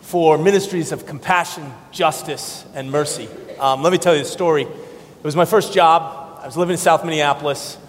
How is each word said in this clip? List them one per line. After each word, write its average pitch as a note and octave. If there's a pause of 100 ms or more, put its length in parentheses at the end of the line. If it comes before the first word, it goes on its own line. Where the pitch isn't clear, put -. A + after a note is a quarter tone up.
for D#3+
ministries F#3
of C#3+
compassion, E3 (200)
justice, -
and C3+
mercy. C#3 (300)
Um, C3+
let F3
me F3+
tell F3
you C#3+
the -
story. D#3+
It -
was D3+
my E3+
first G#3
job. -
I C3+
was C3
living F3
in E3
South E3
Minneapolis D3 (120)